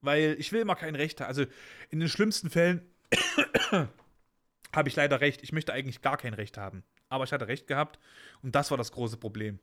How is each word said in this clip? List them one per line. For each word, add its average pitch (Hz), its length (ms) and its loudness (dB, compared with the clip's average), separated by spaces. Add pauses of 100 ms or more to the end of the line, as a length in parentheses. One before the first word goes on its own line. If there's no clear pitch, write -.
weil 147 360 4
ich - 140 -6
will 220 80 2
immer 202 160 2
kein 160 200 -6
Recht 151 260 -2
haben. - 60 -6
Also 131 180 0 (420)
in 156 100 -4
den 165 120 0
schlimmsten 208 400 2
Fällen 175 320 4 (280)
<coughs> - 600 2 (1040)
habe 151 160 2
ich - 60 -6
leider 143 260 4
Recht. 143 200 2
Ich 127 100 -12
möchte 156 200 -4
eigentlich 135 300 -6
gar 139 160 0
kein 117 160 -6
Recht 104 240 -8
haben. 98 260 -12 (240)
Aber 131 160 -2
ich - 80 -6
hatte 120 160 -2
Recht 127 200 -6
gehabt 143 300 -2 (440)
und 127 120 -8
das 143 160 2
war 143 60 2
das 120 160 -4
große 113 240 -4
Problem. 107 460 -8